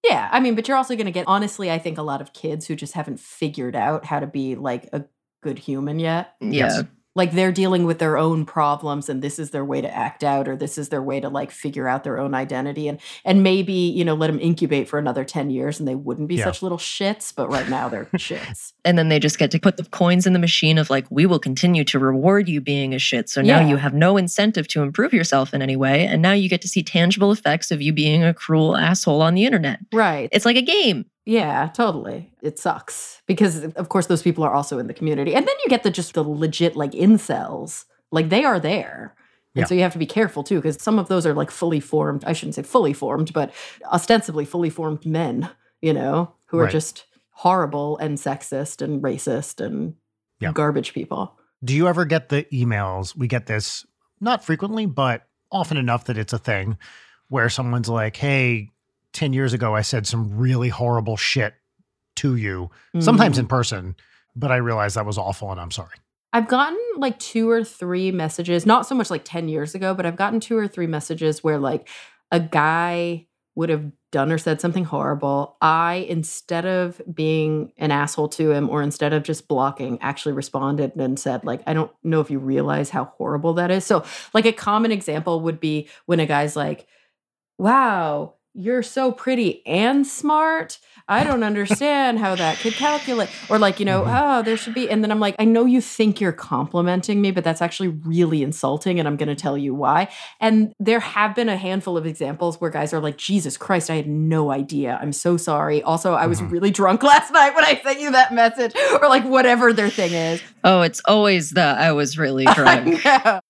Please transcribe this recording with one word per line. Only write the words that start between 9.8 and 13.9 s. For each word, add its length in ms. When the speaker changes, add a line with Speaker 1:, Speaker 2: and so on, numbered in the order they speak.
Speaker 1:
to 120
act 300
out, 240
or 80
this 220
is 120
their 120
way 180
to, 80
like, 240
figure 380
out 160
their 120
own 160
identity. 540
And, 120
and 180
maybe, 300
you 320